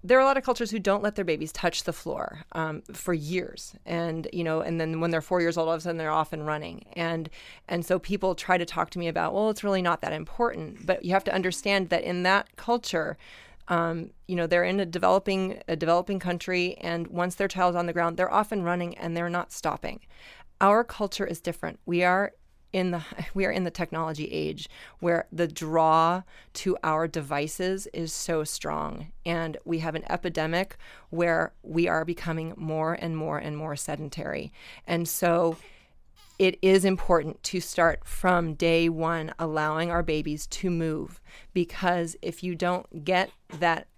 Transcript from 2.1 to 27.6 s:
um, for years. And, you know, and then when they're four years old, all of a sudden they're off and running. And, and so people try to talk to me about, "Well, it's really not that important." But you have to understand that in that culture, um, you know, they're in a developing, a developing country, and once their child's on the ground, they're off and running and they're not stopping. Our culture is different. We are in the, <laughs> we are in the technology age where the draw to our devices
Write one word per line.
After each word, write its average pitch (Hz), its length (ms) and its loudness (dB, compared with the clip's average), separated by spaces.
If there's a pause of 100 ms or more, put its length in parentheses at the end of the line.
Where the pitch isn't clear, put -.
um, 160 300 -4 (100)
for - 220 -4
years. 165 600 -4 (120)
And, 170 480 -4
you 170 100 -2
know, 160 160 2
and 165 220 0
then 160 180 -2
when 165 120 2
they're 160 100 2
four 180 180 0
years 170 180 2
old, 160 120 2
all 165 60 2
of 160 40 -6
a - 20 -10
sudden 170 160 -4
they're 156 140 -2
off 156 220 0
and 151 120 -8
running. 151 480 -6
And, 165 360 -2 (400)
and 170 160 -2
so 185 140 2
people 185 360 -2
try 185 220 2
to 170 80 0
talk 170 240 -2
to 180 100 -8
me 170 80 -2
about, 165 260 0
"Well, 214 160 2
it's 214 140 -4
really 196 180 2
not 175 200 0
that 160 100 -2
important." 160 760 -4
But 185 200 0
you 175 80 0
have 190 100 4
to 190 100 0
understand 185 540 0
that 170 160 2
in 180 200 -2
that 190 340 2
culture, 170 600 -2 (520)
um, 165 420 0 (160)
you 185 80 -2
know, 170 100 2
they're 175 200 4
in 190 160 2
a 190 40 2
developing, 185 840 2
a 165 80 0
developing 175 420 2
country, 180 600 0
and 170 280 -4
once 175 280 -2
their 196 120 0
child's 180 300 2
on 175 80 0
the 170 80 -4
ground, 170 240 0
they're 180 160 2
off 208 180 2
and 196 140 -2
running 175 320 -2
and 165 180 -6
they're 170 140 -2
not 175 240 -4
stopping. - 480 -4 (580)
Our 208 240 6
culture 202 420 -4
is 165 140 -6
different. 165 460 -6
We 175 180 2
are 185 300 4 (400)
in 185 180 0
the, 170 100 -4 (160)
<laughs> - 160 -8
we 190 120 0
are - 60 0
in 185 120 0
the 165 80 -2
technology 160 600 -4
age 151 380 -4 (300)
where 170 320 0
the 170 160 0
draw 165 720 4 (320)
to - 300 0
our 160 240 0
devices 160 800 -4